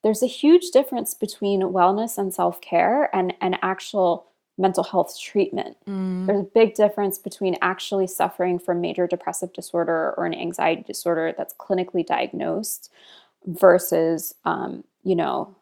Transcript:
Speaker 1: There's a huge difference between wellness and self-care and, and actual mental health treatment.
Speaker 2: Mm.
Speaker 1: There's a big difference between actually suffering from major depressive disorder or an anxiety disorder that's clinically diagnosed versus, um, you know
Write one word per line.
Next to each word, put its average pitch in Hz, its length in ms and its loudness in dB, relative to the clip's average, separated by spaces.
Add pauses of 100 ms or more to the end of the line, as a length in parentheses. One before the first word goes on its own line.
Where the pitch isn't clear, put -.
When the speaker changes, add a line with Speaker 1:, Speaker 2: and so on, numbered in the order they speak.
Speaker 1:
There's 214 200 2
a 254 40 2
huge 330 440 6
difference 262 420 2
between 202 480 -2
wellness 190 560 2
and 190 160 -4
self-care 180 800 0
and, 185 260 0
and 185 200 -2
actual 185 680 -2 (300)
mental 185 280 2
health - 360 0
treatment. - 560 -2 (100)
Speaker 2:
Mm. 185 400 -4
Speaker 1:
There's 202 140 2
a 190 40 -6
big 220 300 4
difference 208 440 0
between 185 420 -4
actually 190 460 0
suffering 180 520 -2
from 175 220 -2
major 175 260 0
depressive 175 460 -6
disorder 165 640 -2
or 175 100 -2
an 165 80 -4
anxiety 170 480 -2
disorder 165 540 -2
that's - 180 -8
clinically 180 500 -2
diagnosed - 840 -4 (560)
versus, 170 880 2 (100)
um, 170 400 -4 (180)
you 185 140 0
know 156 460 -2